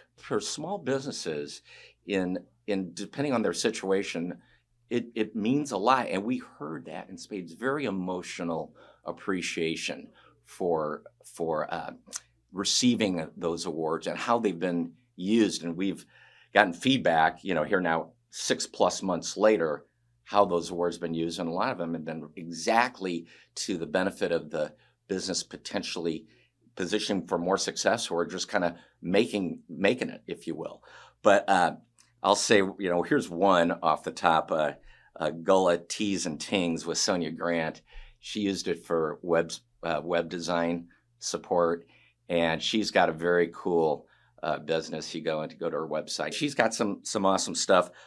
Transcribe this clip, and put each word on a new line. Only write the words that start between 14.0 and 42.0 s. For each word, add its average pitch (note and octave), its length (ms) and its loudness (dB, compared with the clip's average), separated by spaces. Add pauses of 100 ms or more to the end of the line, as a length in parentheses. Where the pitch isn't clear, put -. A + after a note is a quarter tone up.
and D#2+ 100 -6
how A#2+ 220 0
they've G2 180 0
been E2+ 360 -2 (240)
used. F#2 480 2
And E2+ 100 -4
we've F#2 300 -4 (480)
gotten G2 180 6
feedback, E2+ 720 2
you F#2+ 100 -2
know, D#2 100 2
here F#2+ 180 2
now E2 300 0 (200)
six - 340 -2
plus - 360 0
months F2 340 -4
later, F2+ 500 4 (380)
how G2+ 220 4
those E2+ 240 -2
awards F2 260 -2
have E2+ 60 -10
been E2 140 -4
used. E2 240 -2
And E2 100 -4
a E2 40 -6
lot G#2+ 180 -2
of F#2+ 80 -8
them E2+ 140 -4
have D#2+ 120 -8
been D#2+ 320 -10
exactly F2+ 880 0 (300)
to - 200 -4
the E2 120 -4
benefit F#2+ 440 0
of D2+ 200 -2
the D2+ 220 -4 (340)
business F#2 360 -4
potentially - 840 -6 (480)
positioning F#2+ 520 -2
for F#2 100 0
more F2+ 200 2
success - 520 0
or E2+ 160 0
just F2 240 -8
kinda F2 280 0 (240)
making, F#2 640 0
making G2 420 0
it, - 180 -16
if - 200 -10
you D#2+ 80 -6
will. - 280 -10 (400)
But, G2+ 260 6
uh, F2+ 240 4 (480)
I'll G2 140 6
say, - 220 6
you F#2+ 320 2
know, F2 120 2
here's C#3+ 280 2
one F2 420 6
off E2 320 2
the F2 80 -4
top, D#2+ 400 2
uh, D2+ 220 0 (460)
uh, D#2 120 0
Gullah F2 480 4
Tees F#2+ 460 -2
and D2+ 140 -6
Tings E2+ 460 -2
with E2 120 -4
Sonia E2+ 340 0
Grant. E2+ 500 -2 (380)
She - 220 -6
used G2 260 -2
it E2+ 180 -4
for D#2+ 360 -2
web, E2 300 2 (320)
uh, D#2+ 200 -2
web E2+ 260 0
design E2+ 580 -2 (320)
support, E2+ 680 -2 (420)